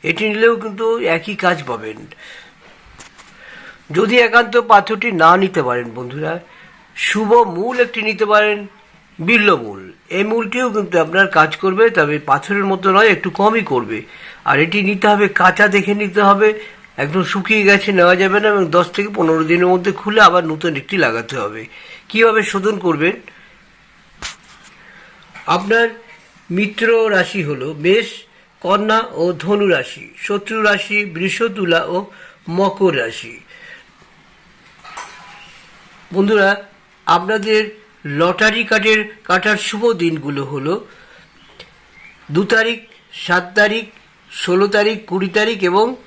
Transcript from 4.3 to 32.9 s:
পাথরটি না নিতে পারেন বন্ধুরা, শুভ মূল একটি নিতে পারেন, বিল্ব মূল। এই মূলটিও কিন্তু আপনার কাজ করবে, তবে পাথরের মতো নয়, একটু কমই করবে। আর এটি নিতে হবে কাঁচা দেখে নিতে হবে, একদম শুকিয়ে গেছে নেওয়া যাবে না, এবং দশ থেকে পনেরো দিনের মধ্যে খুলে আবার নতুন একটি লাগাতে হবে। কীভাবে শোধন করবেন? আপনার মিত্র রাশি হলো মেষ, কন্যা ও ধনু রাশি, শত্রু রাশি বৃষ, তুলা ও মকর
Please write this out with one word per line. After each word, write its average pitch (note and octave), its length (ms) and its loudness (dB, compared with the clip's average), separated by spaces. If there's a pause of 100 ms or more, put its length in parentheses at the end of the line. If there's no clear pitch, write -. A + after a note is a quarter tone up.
পাথরটি A3 520 2
না E3 240 6
নিতে F#3 260 0
পারেন B2 320 -2
বন্ধুরা, C3+ 380 -8 (640)
শুভ G#3 340 -2 (180)
মূল G#3 320 -6
একটি A#3+ 220 0
নিতে G#3+ 240 -2
পারেন, G#3 320 2 (600)
বিল্ব G#3 380 2
মূল। G#2 240 -10 (280)
এই F#3 160 -2
মূলটিও A3+ 460 -2
কিন্তু F#3+ 280 -2
আপনার E3+ 300 2
কাজ D#3 280 4
করবে, F#3+ 340 0
তবে D3+ 280 0
পাথরের G3 480 -2
মতো F#3+ 260 -2
নয়, G#3+ 220 6
একটু E3+ 160 -6
কমই G#3+ 320 0
করবে। A2+ 360 -4 (460)
আর C3+ 140 2
এটি E3 240 0
নিতে G3 260 0
হবে G#3 200 4
কাঁচা F#3 400 4
দেখে G3 260 0
নিতে G#3 280 -2
হবে, G3+ 260 4 (480)
একদম D3+ 280 -2
শুকিয়ে G3 440 0
গেছে G3+ 240 2
নেওয়া F3+ 240 6
যাবে F#3+ 240 2
না, G#3+ 80 2
এবং G3+ 220 2
দশ E3+ 200 2
থেকে G3+ 240 -4
পনেরো D#3+ 300 2
দিনের F3 220 2
মধ্যে F#3 260 2
খুলে G#3 280 0
আবার F3+ 260 6
নতুন D#3 300 -4
একটি C#3 200 -8
লাগাতে A#2 400 -2
হবে। G#2+ 260 -8 (460)
কীভাবে A3 340 2
শোধন G3 360 -2
করবেন? F3 360 0 (2250)
আপনার G3 400 0 (640)
মিত্র G#3 360 -2 (240)
রাশি F#3+ 320 0
হলো C#3+ 320 -6
মেষ, F#3 340 0 (540)
কন্যা G#3+ 380 0 (120)
ও D#3+ 200 -4
ধনু G3+ 360 -2
রাশি, C#3+ 380 -4 (120)
শত্রু G3+ 440 -6
রাশি G#3 420 0
বৃষ, F3 380 -6
তুলা F#3 420 0
ও F3 120 -4 (520)
মকর F#3 480 0